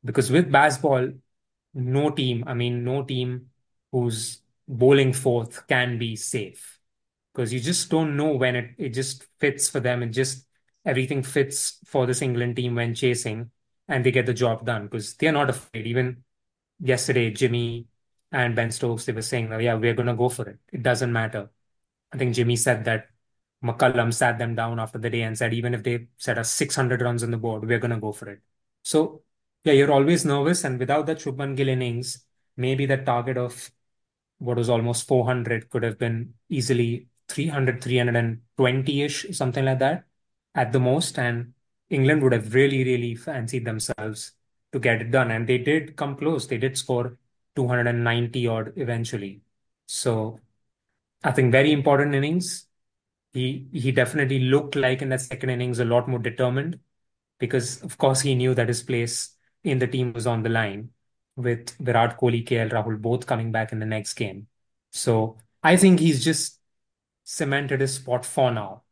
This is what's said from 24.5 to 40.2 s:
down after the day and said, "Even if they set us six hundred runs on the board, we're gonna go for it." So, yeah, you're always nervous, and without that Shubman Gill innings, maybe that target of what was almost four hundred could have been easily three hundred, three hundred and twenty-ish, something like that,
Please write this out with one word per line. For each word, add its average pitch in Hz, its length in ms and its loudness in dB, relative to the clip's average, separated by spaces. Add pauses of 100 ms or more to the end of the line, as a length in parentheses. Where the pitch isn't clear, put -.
down 113 260 -4
after 113 180 -8
the 113 100 -4
day 117 140 -2
and 110 160 -6
said, 113 160 0
"Even 120 200 -2
if 110 80 -6
they 120 340 -4
set 120 220 -4
us 113 120 -2
six - 240 -2
hundred 127 260 0
runs 120 220 -2
on 117 80 -4
the 117 80 -2
board, 110 260 -4
we're 117 140 2
gonna 117 220 -2
go 107 120 -6
for 104 160 -12
it." 101 120 -16 (420)
So, 156 400 0 (420)
yeah, 156 100 6
you're 139 180 6
always 147 320 6
nervous, 143 400 2
and 127 140 -4
without 139 280 0
that 156 120 -2
Shubman 139 380 -6
Gill 135 120 0
innings, 127 580 -4 (300)
maybe 131 300 0
that 131 200 0
target 123 300 -2
of 123 340 -6 (680)
what 120 180 -2
was 117 120 0
almost 117 380 0
four 127 180 4
hundred 120 460 -2
could 117 140 -2
have 107 140 -4
been 117 360 -4 (140)
easily 120 580 0 (220)
three 147 180 -4
hundred, 131 360 -2
three 123 160 2
hundred 120 180 2
and 117 260 0 (140)
twenty-ish, 135 760 0
something 135 320 -2
like 131 140 2
that, 143 260 0 (500)